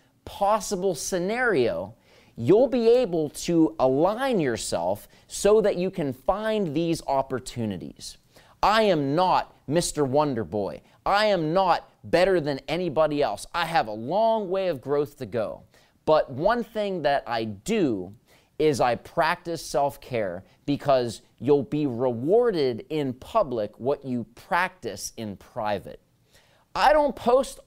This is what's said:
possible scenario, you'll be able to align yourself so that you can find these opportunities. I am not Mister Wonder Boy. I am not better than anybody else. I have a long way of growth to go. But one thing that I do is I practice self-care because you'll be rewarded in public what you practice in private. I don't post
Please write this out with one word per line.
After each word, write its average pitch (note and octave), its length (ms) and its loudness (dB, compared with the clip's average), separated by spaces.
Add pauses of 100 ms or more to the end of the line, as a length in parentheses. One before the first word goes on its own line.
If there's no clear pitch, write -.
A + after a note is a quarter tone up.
(240)
possible G3 720 -2
scenario, E3+ 1000 -2 (420)
you'll G3 320 4
be A#3 200 2
able F3+ 420 2
to D#3+ 480 2
align F#3+ 600 2
yourself G#2 680 -2 (180)
so G#3+ 340 2
that G3+ 160 0
you F3+ 140 -2
can D3 220 -4
find G3+ 600 -2
these E3 320 -2
opportunities. A#2+ 1120 -6 (440)
I G#3+ 200 4
am D3+ 320 2
not E3 420 0 (100)
Mister D3+ 380 0
Wonder C3 400 0
Boy. E2+ 380 -6 (220)
I G3+ 220 2
am E3+ 260 0
not F3+ 360 2 (160)
better F3 360 4
than C#3 280 -4
anybody D3+ 540 0
else. G#2+ 320 -2
I E3+ 120 -2
have D#3+ 220 0
a G#2+ 40 -8
long G3 560 -2
way F#3+ 200 -2
of C#3+ 120 -4
growth C#3+ 380 -2
to B2+ 80 -8
go. F2+ 360 -6 (420)
But D#3 260 4
one G3 340 0
thing G3 380 -6
that C#3 240 2
I A#2 180 -4
do G#2+ 680 -2 (440)
is D3+ 220 2
I B2 140 2
practice E3+ 680 -2
self-care A#2 800 -4 (220)
because C3 560 0 (180)
you'll C#3 240 4
be D3+ 220 -2
rewarded C3 1040 0
in C#3+ 240 -2
public B2 680 -2
what C#3 240 -2
you B2 200 -6 (120)
practice E3+ 800 -6
in G#2 200 -8
private. G#2 640 -8 (760)
I G#3+ 180 6
don't D4 240 2
post B3 500 2